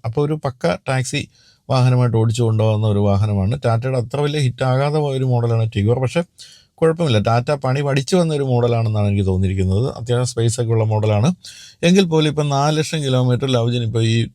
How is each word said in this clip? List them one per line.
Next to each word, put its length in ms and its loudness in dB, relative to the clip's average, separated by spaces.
അപ്പോൾ 200 -2
ഒരു 200 -4
പക്ക 300 -4
ടാക്സി 380 -4
വാഹനമായിട്ട് 480 2
ഓടിച്ചു 260 2
കൊണ്ടുപോകുന്ന 440 2
ഒരു 120 2
വാഹനമാണ്. 640 0
ടാറ്റയുടെ 320 -2
അത്ര 240 -4
വലിയ 180 0
ഹിറ്റ് 240 -2
ആകാതെ 360 0
പോയ 180 -2
ഒരു 60 -2
മോഡലാണ് 540 0
Tigor. 220 2
പക്ഷേ 240 -2
കുഴപ്പമില്ല, 440 2
ടാറ്റ 320 0
പണി 300 -2
പഠിച്ചു 340 0
വന്ന 180 0
ഒരു 100 -2
മോഡലാണെന്നാണ് 640 0
എനിക്ക് 180 0
തോന്നിയിരിക്കുന്നത്. 640 0
അത്യാവശ്യം 380 -2
സ്പേസ് 360 -2
ഒക്കെ 100 -2
ഉള്ള 120 2
മോഡലാണ്. 520 2
എങ്കിൽ 220 4
പോലും 240 0
ഇപ്പം 200 -2
നാല് 280 0
ലക്ഷം 260 -4
കിലോമീറ്റർ 440 0
ലൗജിൻ 360 0
ഇപ്പോൾ 200 -2
ഈ 320 0